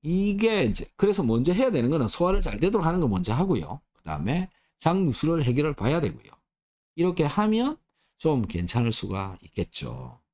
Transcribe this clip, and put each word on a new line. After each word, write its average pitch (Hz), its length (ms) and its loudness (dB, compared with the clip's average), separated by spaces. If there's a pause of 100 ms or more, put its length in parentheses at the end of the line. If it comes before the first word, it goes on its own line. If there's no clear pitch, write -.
이게 202 600 0
이제, 107 220 0 (100)
그래서 202 260 2
먼저 127 320 2
해야 254 160 2
되는 127 200 2
거는 147 180 2
소화를 185 340 2
잘 104 180 -2
되도록 185 260 2
하는 175 140 2
거 151 80 2
먼저 95 260 0
하고요. 131 480 -2 (120)
그 - 100 -20
다음에 98 460 -4 (300)
장 180 260 0
누수를 151 380 0
해결을 135 320 0
봐야 147 260 0
되고요. - 300 -6 (640)
이렇게 175 280 0
하면 220 540 0 (400)
좀 135 300 0
괜찮을 110 440 -2
수가 98 520 -6
있겠죠. 65 760 -10 (140)